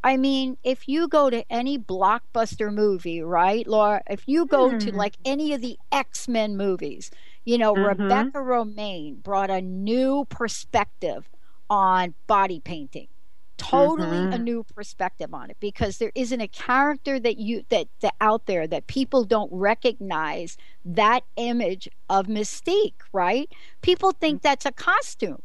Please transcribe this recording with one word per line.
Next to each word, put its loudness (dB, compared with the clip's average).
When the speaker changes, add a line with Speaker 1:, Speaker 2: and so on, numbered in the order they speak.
Speaker 1:
I 4
mean, 2
if -2
you 0
go 4
to -2
any -2
blockbuster 0
movie, 0
right, 2
Laura? 4
If -6
you 2
go 6
to, 0
Speaker 2:
Hmm. -6
Speaker 1:
like, -2
any 0
of -4
the -6
X-Men -2
movies, -4
you 2
know, 4
Speaker 2:
Mm-hmm. 4
Speaker 1:
Rebecca -6
Romijn -2
brought 0
a 0
new 0
perspective -2
on 4
body 4
painting. -8
Totally 2
a -2
Speaker 2:
Mm-hmm. -2
Speaker 1:
new -2
perspective -6
on -10
it, -10
because -2
there -2
isn't -2
a -4
character 0
that 0
you, -4
that, 2
that 0
out 4
there 0
that -4
people 2
don't 2
recognize -2
that 4
image -2
of 2
Mystique, 0
right? 2
People 4
think 0
Speaker 2:
Mm-hmm. -
Speaker 1:
that's 2
a 0
costume. -2